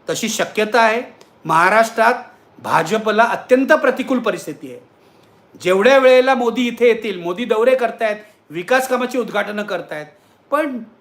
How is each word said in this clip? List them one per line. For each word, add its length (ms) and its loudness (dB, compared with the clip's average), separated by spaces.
तशी 180 -4
शक्यता 520 -2
आहे. 220 2
महाराष्ट्रात 720 2
भाजपला 640 0
अत्यंत 500 2
प्रतिकूल 460 0
परिस्थिती 520 -8
आहे. 100 -18
जेवढ्या 360 4
वेळेला 360 6
मोदी 320 -2
इथे 220 2
येतील, 340 -2
मोदी 220 -6
दौरे 320 2
करतायत, 400 -4
विकास 380 -2
कामाची 300 -4
उद्घाटनं 440 -6
करतायत, 440 -10
पण 320 -4